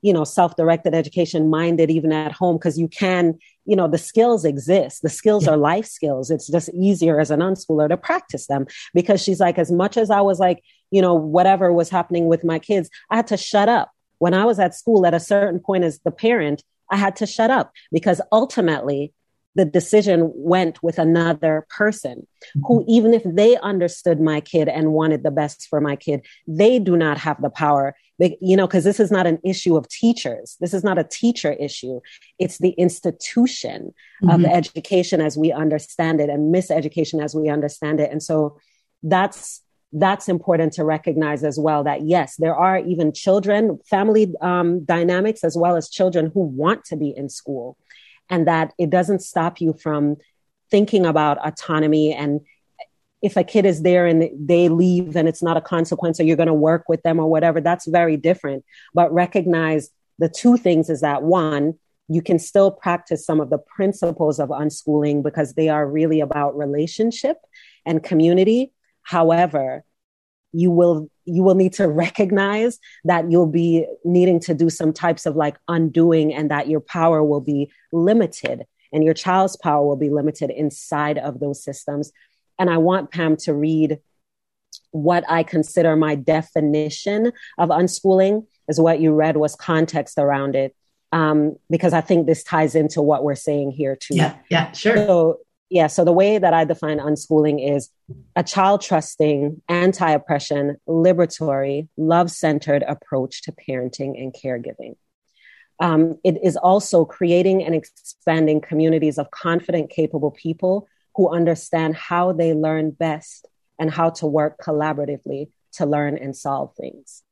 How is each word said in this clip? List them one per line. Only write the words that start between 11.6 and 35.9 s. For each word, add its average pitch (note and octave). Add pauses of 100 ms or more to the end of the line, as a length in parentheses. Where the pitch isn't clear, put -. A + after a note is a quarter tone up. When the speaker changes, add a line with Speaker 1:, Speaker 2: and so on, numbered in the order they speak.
Speaker 1:
was E3+
happening E3+
with E3+
my E3
kids, G3 (220)
I A3
had A3+
to G#3
shut G#3
up. A#3 (280)
When F3
I F#3+
was A3
at F3+
school, G#3
at E3+
a E3+
certain G3
point F#3
as D#3
the E3
parent, F3 (260)
I G3
had G3
to G#3+
shut A3+
up C4 (180)
because E3 (100)
ultimately D#3 (440)
the F#3
decision E3+
went E3+
with E3
another E3
person G#3 (400)
who, A#3
Speaker 2:
Mm-hmm. G3+
Speaker 1:
even A3+
if A3+
they G3+
understood F3
my D#3
kid D3+
and D#3
wanted D#3
the D3+
best D3
for D3+
my C#3+
kid, C#3+ (240)
they G3+
do F#3
not D#3
have D3+
the C#3
power, C#3+ (240)
they, F3
you F#3
know, F#3+
'cause F#3
this G3+
is G3
not F#3
an E3
issue F3+
of C#3
teachers. C3
This F3
is F3+
not F#3+
a D#3+
teacher A#3
issue. C3 (380)
It's F3+
the F3+
institution - (300)
of E3+
Speaker 2:
Mm-hmm. E3+
Speaker 1:
education F3
as D3+
we D#3+
understand D#3